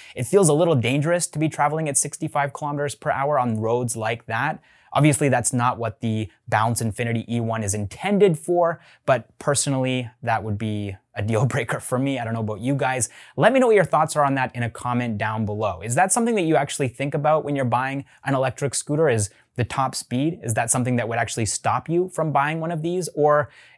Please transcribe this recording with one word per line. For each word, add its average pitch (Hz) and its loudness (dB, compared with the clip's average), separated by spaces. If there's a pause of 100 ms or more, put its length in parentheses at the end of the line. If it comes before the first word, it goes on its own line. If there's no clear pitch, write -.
(160)
It - -4
feels 180 6
a 139 6
little 165 4
dangerous 143 0
to - -8
be 151 0
traveling 151 -2
at 139 -2
sixty-five 147 -4
kilometers 143 -6
per - -4
hour 143 0
on 120 0
roads 117 0
like 113 -4
that. 123 -4 (340)
Obviously, 143 4
that's 123 2
not 120 0
what 113 -6
the 110 -2 (180)
Bounce 110 2
Infinity 117 -2
E 117 -2
one 113 -4
is 98 -2
intended 175 2
for, 170 0 (260)
but 120 2 (120)
personally, 131 0 (140)
that 113 0
would 104 -4
be 104 -4 (180)
a 117 -6
deal 110 2
<laughs> 117 0
breaker 120 -4
for 123 -2
me. 135 -2
I 120 -4
don't 110 -4
know 113 -4
about 107 -6
you 135 0
guys. 131 -2 (260)
Let 196 4
me 262 4
know 247 4
what 220 6
your 190 6
thoughts 156 0
are 147 4
on 139 2
that 127 -2
in 120 -4
a 117 -2
comment 120 -4
down 110 -2
below. 104 -4
Is 120 -4
that 185 2
something 233 0
that 196 0
you 160 2
actually 143 0
think 139 -4
about 151 2
when 143 -2
you're 135 0
buying 131 -2 (180)
an 139 0
electric 131 -2
scooter? 151 2
Is 107 2 (260)
the 120 2
top 131 -2
speed, 143 -2
is 117 -4
that 117 0
something 123 0
that 117 0
would 117 -2
actually 117 -2
stop - -2
you 175 2
from 160 -4
buying 147 0
one 165 -4
of 160 -4
these? 170 -2
Or 147 4 (280)